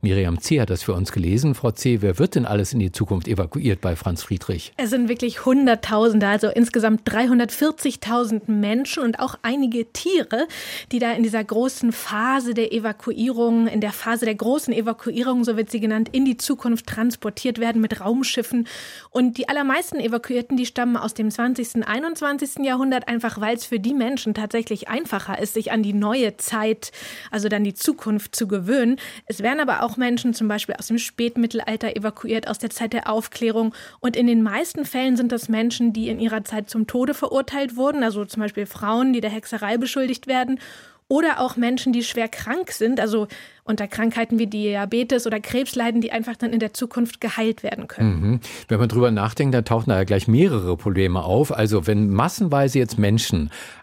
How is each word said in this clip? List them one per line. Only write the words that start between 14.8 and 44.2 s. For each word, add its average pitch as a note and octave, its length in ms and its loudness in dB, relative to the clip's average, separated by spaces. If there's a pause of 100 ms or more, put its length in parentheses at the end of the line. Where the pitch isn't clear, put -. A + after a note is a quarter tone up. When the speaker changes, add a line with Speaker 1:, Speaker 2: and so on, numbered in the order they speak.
Speaker 2:
so A3+ 140 0
wird A3 140 -2
sie A#3 80 -2
genannt, A3 320 0
in C4+ 140 2
die B3+ 120 2
Zukunft A#3+ 480 -2
transportiert A3+ 720 -4
werden A3+ 220 2
mit A3 180 0
Raumschiffen. A#3+ 680 0 (420)
Und B3 300 2
die C4 100 -2
allermeisten C#4+ 500 0
Evakuierten, A#3+ 580 -2
die B3 100 0
stammen A#3+ 280 0
aus A3 200 -4
dem G#3+ 160 0
zwanzigsten, A#3+ 500 -2
einundzwanzigsten C#4+ 840 -2
Jahrhundert, C4 440 0
einfach A#3 340 -4
weil A3 140 0
es A#3 100 -10
für A#3 140 -2
die A#3 160 0
Menschen B3 400 0
tatsächlich G#3+ 540 -4
einfacher G#3+ 500 -4
ist, - 160 -4
sich A3 160 -2
an A3 100 2
die G3+ 120 0
neue G#3 440 0
Zeit, A3 540 -2 (400)
also G#3+ 180 -2
dann G#3 140 2
die G3+ 100 -2
Zukunft - 640 -2
zu A3+ 120 -2
gewöhnen. A#3 500 2 (280)
Es G3+ 160 -6
werden B3+ 180 0
aber C4+ 220 0
auch A3+ 160 -2
Menschen B3 360 2
zum A3 140 0
Beispiel G#3 280 -4
aus - 120 -12
dem A#3 120 0
Spätmittelalter A#3 960 -2
evakuiert, A3 520 -4
aus G#3+ 120 -6
der A3+ 100 -6
Zeit A3+ 240 -6
der A#3 160 -2
Aufklärung. A3+ 640 -2 (260)
Und A#3+ 160 -2
in A#3+ 120 4
den A#3 160 6
meisten C4+ 420 -2
Fällen B3+ 320 0
sind A#3+ 140 2
das A#3 180 -4
Menschen, A#3 420 2
die A3 180 -4
in A3 100 -4
ihrer A3 240 0
Zeit G#3+ 260 -8
zum A3 160 0
Tode C4 300 0
verurteilt C4+ 600 -2
wurden, C#4 280 0
also G#3 200 -2
zum G#3 180 -6
Beispiel G#3 260 -4
Frauen, A#3 440 2
die A#3+ 100 2
der G#3 100 -4
Hexerei G#3+ 460 -4
beschuldigt C4 500 -2
werden. B3+ 320 0 (500)
Oder D4+ 300 2
auch B3+ 160 -2
Menschen, B3 380 2
die A#3+ 100 2
schwer A#3 240 -2
krank - 460 -6
sind, A#3+ 260 2
also G#3+ 300 0 (340)
unter G#3 240 -2
Krankheiten A3+ 520 0